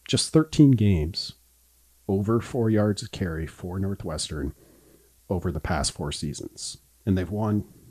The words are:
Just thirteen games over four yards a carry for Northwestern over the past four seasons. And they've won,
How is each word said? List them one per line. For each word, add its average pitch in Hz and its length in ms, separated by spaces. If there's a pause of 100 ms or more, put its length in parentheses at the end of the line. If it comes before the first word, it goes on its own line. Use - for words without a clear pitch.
Just - 280
thirteen 156 380
games 101 640 (760)
over 104 320
four 117 280
yards 104 320
a 113 60
carry 80 400
for 92 320
Northwestern 85 720 (760)
over 90 240
the 76 80
past 76 320
four 73 180
seasons. - 680 (260)
And 95 120
they've 87 140
won, 104 320 (280)